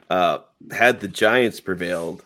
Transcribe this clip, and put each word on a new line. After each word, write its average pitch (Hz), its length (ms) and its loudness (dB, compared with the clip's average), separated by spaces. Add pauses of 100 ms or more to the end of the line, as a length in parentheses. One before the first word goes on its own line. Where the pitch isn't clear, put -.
(100)
uh, 85 280 2 (340)
had 117 280 4
the 98 80 -8
Giants 110 520 0
prevailed, 87 640 -6